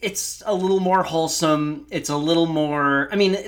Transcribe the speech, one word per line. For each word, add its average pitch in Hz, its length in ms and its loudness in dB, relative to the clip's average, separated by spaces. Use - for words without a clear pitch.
it's - 440 -6
a 214 80 0
little 190 260 2
more 185 240 4
wholesome. 156 880 0
It's 160 180 -6
a 147 60 -2
little 165 300 2
more, 147 640 0
I 202 60 -2
mean, 190 160 2